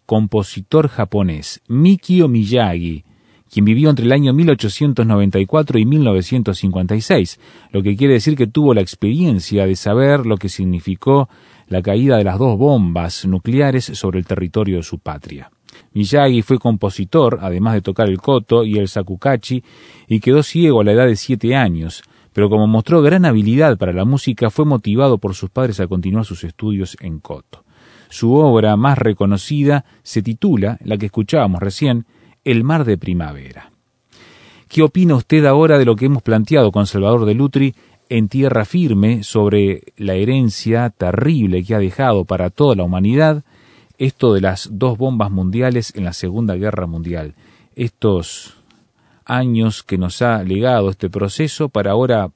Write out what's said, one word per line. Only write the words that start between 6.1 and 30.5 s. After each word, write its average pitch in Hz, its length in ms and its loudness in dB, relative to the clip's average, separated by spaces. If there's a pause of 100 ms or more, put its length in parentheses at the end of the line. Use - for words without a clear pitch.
cincuenta 92 360 -2
y 110 60 -2
seis, 113 400 -2 (320)
lo 98 100 -2
que 101 140 -2
quiere 139 160 4
decir 139 240 0
que 120 100 0
tuvo 143 260 2
la 107 60 2
experiencia 104 840 0
de 95 100 0
saber 131 500 0
lo 110 120 0
que 95 100 -6
significó 95 800 -2 (400)
la 92 140 -2
caída 113 340 2
de 107 80 4
las 98 160 -2
dos 120 180 0
bombas 92 680 0
nucleares 127 580 0 (100)
sobre 92 260 -4
el 87 60 -4
territorio 92 520 -4
de 80 60 -6
su - 160 -12
patria. - 520 -14 (420)
Miyagi 123 480 2
fue 131 160 0
compositor, 107 840 0
además 95 320 -2
de 104 80 0
tocar 101 260 -2
el 95 140 -2
koto 117 420 2
y 107 140 -2
el 101 100 0
shakuhachi, 113 760 -4 (460)
y 110 140 0
quedó 139 200 4
ciego 156 380 2
a 104 60 4
la 104 80 4
edad 127 120 4
de 117 120 2
siete 117 360 -2
años, 85 480 0 (300)
pero 104 180 2
como 107 180 2
mostró 113 340 2
gran 175 220 4
habilidad 120 540 2
para 90 160 -2
la 90 100 -2
música, 120 460 0
fue 151 160 0
motivado 123 540 0
por 98 160 -6
sus 95 140 -10
padres 120 300 -4
a 92 80 -2
continuar 92 380 -2
sus 90 180 -14
estudios 95 560 -6
en 80 200 -10
koto. - 440 -18 (460)
Su 113 240 0
obra 113 420 4
más 127 220 2
reconocida 120 880 0 (180)
se - 180 -6
titula, 113 600 -2